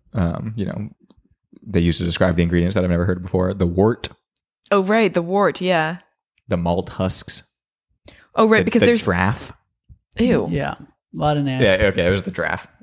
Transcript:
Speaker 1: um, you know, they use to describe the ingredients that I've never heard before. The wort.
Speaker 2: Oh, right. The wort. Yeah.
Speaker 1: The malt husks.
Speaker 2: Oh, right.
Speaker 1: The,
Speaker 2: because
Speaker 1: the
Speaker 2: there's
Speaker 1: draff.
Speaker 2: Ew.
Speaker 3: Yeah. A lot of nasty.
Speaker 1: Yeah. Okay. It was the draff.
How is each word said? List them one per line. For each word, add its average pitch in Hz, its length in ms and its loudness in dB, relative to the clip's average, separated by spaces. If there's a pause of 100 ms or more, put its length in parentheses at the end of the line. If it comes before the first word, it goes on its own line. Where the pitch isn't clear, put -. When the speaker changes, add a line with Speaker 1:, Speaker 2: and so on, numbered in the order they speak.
(140)
Speaker 1:
um, 92 420 -4
you 104 100 -4
know, - 240 -8 (720)
they 95 200 -2
use 85 180 2
to 90 60 -4
describe 85 320 0
the 87 60 2
ingredients 87 320 0
that 90 100 2
I've 90 40 0
never 87 160 0
heard 90 160 -2
before. 92 320 -2
The 95 140 0
wort. 95 400 0 (640)
Speaker 2:
Oh, 202 120 4
right. 208 300 2
The 175 80 2
wort. 180 400 0
Yeah. 175 360 0 (500)
Speaker 1:
The 104 100 0
malt 87 320 0
husks. - 540 -6 (920)
Speaker 2:
Oh, 220 120 4
right. 214 120 4
Speaker 1:
The, - 60 2
Speaker 2:
because 226 140 2
Speaker 1:
the 208 80 4
Speaker 2:
there's 233 160 2
Speaker 1:
draff. 92 480 0 (640)
Speaker 2:
Ew. 165 320 0
Speaker 3:
Yeah. 143 300 -4
A - 60 -20 (280)
lot 151 240 0
of 143 60 0
nasty. 131 220 0 (180)
Speaker 1:
Yeah. 101 60 4
Okay. 90 180 0
It - 40 4
was 95 120 0
the - 80 -8
draff. 82 340 -6 (180)